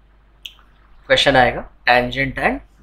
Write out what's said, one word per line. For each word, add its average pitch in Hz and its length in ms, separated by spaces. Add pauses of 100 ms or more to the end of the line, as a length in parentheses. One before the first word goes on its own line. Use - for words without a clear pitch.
(1080)
Question 135 300
आएगा 127 320 (200)
tangent 123 440
and 165 220 (280)